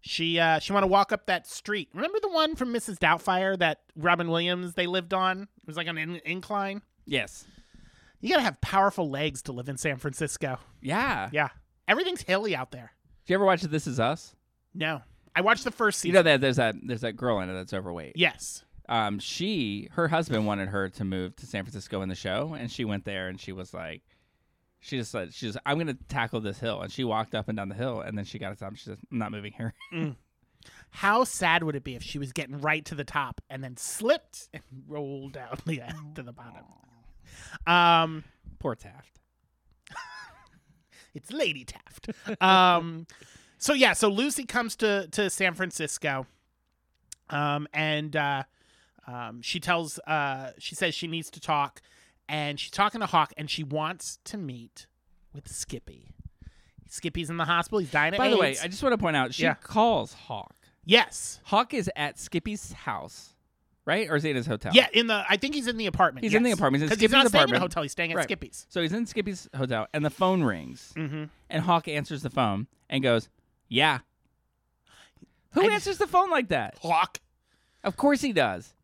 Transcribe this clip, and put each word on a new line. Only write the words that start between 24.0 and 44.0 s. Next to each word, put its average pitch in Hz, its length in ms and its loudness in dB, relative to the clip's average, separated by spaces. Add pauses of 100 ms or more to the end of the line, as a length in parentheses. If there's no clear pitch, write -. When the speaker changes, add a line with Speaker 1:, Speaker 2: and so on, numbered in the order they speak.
Speaker 2:
she - 180 -10
just 113 140 -6
said, 92 220 -8
she 123 140 -8
just, 104 180 -8
"I'm 143 140 0
gonna 151 160 -4 (140)
tackle 120 320 -2
this 101 180 -6
hill," 104 220 -4
and 95 100 -8
she 131 120 -6
walked 110 300 -2
up 107 160 -4
and 110 80 -4
down 98 120 -6
the 98 60 -10
hill, 117 260 -6
and 107 140 -10
then 101 100 -6
she - 120 -14
got 95 120 -8
to 101 60 -10
the - 40 -20
top, 95 100 -12
and 107 80 -16
she - 80 -20
said, 98 140 -14 (120)
"I'm 127 60 -4
not 107 140 -4
moving 104 220 -10
here." 113 200 -8 (100)
<laughs> - 100 -18
Speaker 1:
Mm. 156 220 -4 (760)
How 214 320 2
sad 170 400 2
would 151 120 -2
it 139 80 -6
be 127 120 -10
if - 80 -12
she - 160 -8
was 135 120 -6
getting 139 300 -8
right 151 240 0
to - 100 -10
the 143 80 -6
top 135 460 -4
and 135 140 -10
then 127 140 -12
slipped - 760 -2
and 147 80 -14 (260)
rolled 139 460 -8
down 123 320 -12
the, 156 160 -4 (180)
<laughs> 151 160 -16
to 143 80 -12
the 120 100 -14
bottom? 120 300 -20 (1040)
Um, 165 560 6 (360)
Speaker 2:
Poor 123 160 -4
Taft. - 440 -20 (720)
<laughs> - 60 -18 (1200)
Speaker 1:
It's - 160 -14
Lady 180 320 -2
Taft. - 460 -16 (320)
Um, 175 680 6 (500)
so - 160 0
yeah, 254 200 6
so 214 160 4